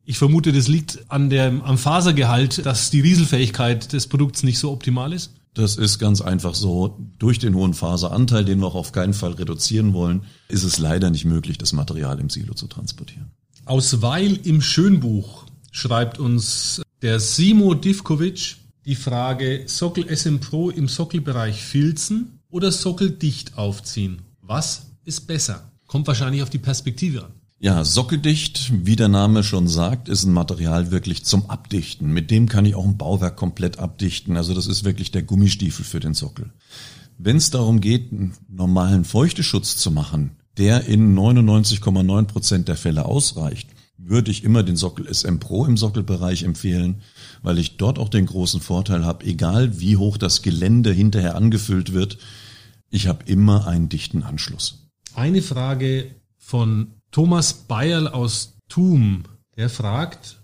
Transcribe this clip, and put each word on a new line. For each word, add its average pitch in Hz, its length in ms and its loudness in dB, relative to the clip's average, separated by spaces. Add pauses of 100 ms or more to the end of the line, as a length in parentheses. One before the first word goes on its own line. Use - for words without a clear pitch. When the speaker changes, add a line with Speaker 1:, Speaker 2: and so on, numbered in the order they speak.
Speaker 1:
Ich 123 120 -6
vermute, 151 360 4
das 135 160 4
liegt 156 400 0
an 139 200 0
der, 131 240 2 (120)
am 131 120 2
Fasergehalt, 143 880 2
dass 131 260 -2
die 147 100 4
Rieselfähigkeit 131 920 2
des 139 140 -2
Produkts 143 380 0
nicht 123 160 0
so 147 100 -4
optimal 127 420 -2
ist? 180 200 -10 (200)
Speaker 2:
Das 107 240 0
ist 104 220 0
ganz 104 220 2
einfach 90 340 -2
so. 95 460 -2 (180)
Durch 117 220 2
den 104 160 0
hohen 92 180 2
Faseranteil, 101 720 0
den 98 160 2
wir 95 80 0
auch 90 80 -6
auf 87 160 -8
keinen 95 200 0
Fall 90 200 -4
reduzieren 90 600 0
wollen, 90 300 0 (240)
ist 95 160 -2
es 90 160 -2
leider 85 320 0
nicht 78 140 -2
möglich, 80 340 -2
das - 140 -4
Material 71 480 -4
im 69 100 -4
Silo - 240 -8
zu - 140 -12
transportieren. - 640 -14 (320)
Speaker 1:
Aus 127 380 0
Weil 180 420 2
im 156 180 4
Schönbuch 131 840 2 (260)
schreibt 117 480 -2
uns 120 600 -2 (220)
der 113 160 0
Simo 185 560 4
Divkovic 180 800 -2 (300)
die 143 100 -4
Frage, 127 720 -4
Sockel 175 400 -4
S 160 200 -4
M 147 120 0
Pro 165 320 -4
im 147 160 -2
Sockelbereich 127 720 -4
filzen 165 800 -2 (120)
oder 180 200 -2
Sockel 185 400 -2
dicht - 480 -6
aufziehen? 98 640 -6 (200)
Was 131 440 -6 (160)
ist - 240 -12
besser? 107 460 -6 (140)
Kommt 143 200 -2
wahrscheinlich 135 360 0
auf 131 80 -6
die 147 80 -4
Perspektive 127 640 -4
an. 85 60 -18 (280)
Speaker 2:
Ja, 90 260 2
sockeldicht, 143 840 0 (140)
wie 107 100 4
der 110 140 4
Name 101 340 6
schon 98 240 0
sagt, 87 440 -2
ist 98 140 0
ein 95 80 2
Material 85 580 0
wirklich 90 340 -4
zum 101 240 0
Abdichten. - 640 -6
Mit 80 180 -2
dem 110 180 6
kann 101 180 4
ich 104 80 2
auch 95 100 -2
ein 101 140 2
Bauwerk 90 380 -2
komplett 87 420 -4
abdichten. 90 580 -4
Also 85 160 -2
das 90 140 -4
ist - 180 -4
wirklich 98 260 -2
der 92 120 -2
Gummistiefel 95 640 0
für 82 140 -8
den 78 120 -4
Sockel. 76 400 -10 (640)
Wenn's - 340 2
darum 113 300 2
geht, 120 320 0
einen 95 220 -4 (140)
normalen 92 560 2
Feuchteschutz - 720 0
zu - 120 -2
machen, 76 420 -2 (260)
der 113 280 4
in 107 280 6
neunundneunzig 107 640 4
Komma 95 220 2
neun 98 240 2
Prozent - 420 -2
der 82 80 -2
Fälle 76 300 -2
ausreicht, - 640 -4 (260)
würde 104 340 0
ich - 140 -6
immer 110 180 4
den 90 140 0
Sockel 85 320 -6
S - 160 -4
M 85 160 0
Pro 101 240 -2
im 120 140 2
Sockelbereich 92 640 -2
empfehlen, 87 540 -2 (460)
weil 85 160 0
ich 80 200 -4
dort 107 200 0
auch 104 120 -4
den 101 160 2
großen 90 340 -4
Vorteil 92 440 -2
habe, 82 200 -4
egal 92 560 0
wie 101 160 4
hoch 101 220 0
das - 240 -2
Gelände 101 500 2
hinterher 92 440 2
angefüllt 98 580 0
wird, 95 240 -2 (720)
ich 98 180 0
habe 87 160 -2
immer 101 420 4
einen 85 220 0
dichten 76 340 -4
Anschluss. - 540 -8 (360)
Speaker 1:
Eine 170 300 0
Frage 131 640 -2 (320)
von 113 540 -2 (180)
Thomas 170 420 2
Bayerl 156 540 -2
aus 120 480 -4 (140)
Thum. 123 560 2 (320)
Der 117 120 -2
fragt 120 760 -6